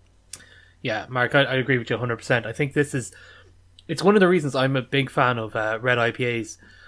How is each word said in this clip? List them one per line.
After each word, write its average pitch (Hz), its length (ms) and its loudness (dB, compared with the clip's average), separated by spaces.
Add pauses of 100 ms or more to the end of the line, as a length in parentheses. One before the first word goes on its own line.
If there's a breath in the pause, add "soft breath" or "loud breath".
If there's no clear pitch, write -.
(800 loud breath)
Yeah, 110 260 -4
Mark, 123 280 -2
I, 139 80 6
I 127 120 -2
agree 127 220 0
with 117 120 -6
you 120 60 0
a 107 40 -4
hundred 117 180 -4
percent. 117 280 -2
I 110 80 -8
think 143 200 -4
this 147 200 -2
is, 123 200 -6 (720 loud breath)
it's 156 160 -6
one 202 120 6
of 214 40 6
the 185 80 6
reasons 151 280 2
I'm 135 200 2
a 131 60 0
big 135 280 -2
fan 123 280 2
of, 110 180 -6
uh, 110 260 -2
red 123 180 2
I 117 120 2
P 127 140 -4
As. 117 320 -4 (300 loud breath)